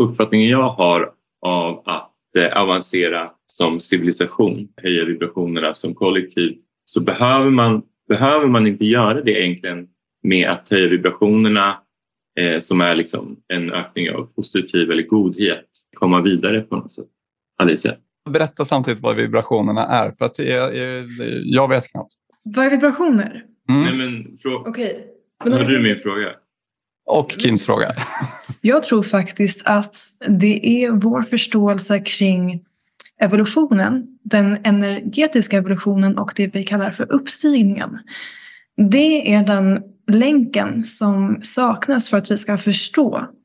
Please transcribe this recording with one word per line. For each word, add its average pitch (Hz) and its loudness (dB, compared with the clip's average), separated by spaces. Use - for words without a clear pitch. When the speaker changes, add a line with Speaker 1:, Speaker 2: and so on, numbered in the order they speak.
Speaker 1:
uppfattningen 113 2
jag 131 2
har 87 0
av 85 -4
att, 82 -8
eh, 87 2
avancera 87 -2
som 85 -2
civilisation, 87 0
höja 87 -2
vibrationerna 85 -4
som 85 -6
kollektiv, 92 -2
så - -2
behöver 127 2
man, 117 4
behöver 139 2
man 113 4
inte 104 0
göra 117 2
det 120 0
egentligen 90 -4
med 92 2
att - -6
höja 95 4
vibrationerna, 101 2
eh, 85 0
som 90 0
är 87 2
liksom - -6
en 87 -4
ökning 87 -6
av - -8
positiv 90 -2
eller 82 0
godhet, 95 0
komma 90 2
vidare 98 0
på 107 -10
något - -8
sätt. - -12
Alicia? 85 0
Speaker 2:
Berätta 151 -2
samtidigt 131 -2
vad 113 0
vibrationerna 110 0
är, 113 0
för 120 -4
att 120 -6
jag, 127 -2
jag, 127 -8
jag 131 2
vet 127 -2
knappt. - -14
Speaker 3:
Vad 226 -2
är 277 2
vibrationer? 277 0
Speaker 2:
Mm. 139 4
Speaker 1:
Nej, 131 0
men 123 -8
frå-, 127 -6
Speaker 3:
Okej. 226 -8
Men 240 2
då - 4
Speaker 1:
har 127 2
du 131 2
Speaker 3:
kan 123 4
Speaker 1:
min 107 4
Speaker 3:
jag 98 -2
Speaker 1:
fråga? 101 -4
Speaker 2:
Och - 0
Kims 113 0
fråga. 107 0
<laughs> - -14
Speaker 3:
Jag 277 4
tror 220 2
faktiskt 196 -2
att 208 0
det 214 2
är 240 0
vår 226 2
förståelse 202 0
kring 180 -2
evolutionen, 214 2
den 202 2
energetiska 202 0
evolutionen 196 0
och 202 -6
det 196 -2
vi 196 -4
kallar 202 -2
för - -6
uppstigningen. 277 0
Det 294 4
är 208 4
den 196 2
länken 226 2
som 202 0
saknas 247 -2
för 208 2
att 196 -2
vi 202 0
ska 208 -2
förstå - 0